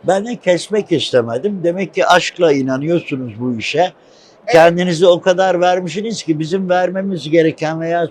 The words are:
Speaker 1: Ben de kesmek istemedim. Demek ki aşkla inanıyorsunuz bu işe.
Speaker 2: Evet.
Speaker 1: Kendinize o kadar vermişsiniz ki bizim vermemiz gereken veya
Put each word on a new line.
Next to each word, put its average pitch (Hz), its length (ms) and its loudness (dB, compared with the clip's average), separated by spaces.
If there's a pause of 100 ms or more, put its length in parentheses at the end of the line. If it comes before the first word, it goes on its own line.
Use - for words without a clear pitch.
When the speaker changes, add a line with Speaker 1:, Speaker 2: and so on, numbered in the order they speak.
Speaker 1:
Ben 196 220 0
de 240 100 -6
kesmek 190 560 -2
istemedim. 135 720 -2
Demek 175 300 -2
ki 180 120 0
aşkla 170 480 2
inanıyorsunuz 135 840 -2
bu 123 200 -4
işe. 143 200 -4
Speaker 2:
Evet. - 720 -6
Speaker 1:
Kendinize 170 560 4
o 175 140 4
kadar 185 400 2
vermişsiniz 180 640 -2
ki 156 160 -2
bizim 180 300 -4
vermemiz 180 600 -2
gereken 160 520 0
veya 170 300 -2